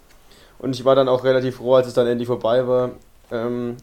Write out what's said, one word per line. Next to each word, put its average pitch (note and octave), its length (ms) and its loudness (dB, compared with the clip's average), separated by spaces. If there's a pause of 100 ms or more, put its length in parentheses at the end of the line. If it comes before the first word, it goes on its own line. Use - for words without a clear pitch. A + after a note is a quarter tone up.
(600)
Und C3 160 -6
ich A#2+ 80 -12
war C3 120 4
dann C3 120 4
auch B2+ 160 0
relativ C3 320 0
froh, B2 200 0
als B2+ 120 4
es A#2+ 60 -14
dann B2 120 2
endlich A#2+ 220 -2
vorbei B2 400 0
war. B2+ 240 0 (400)
Ähm, A#2+ 520 -6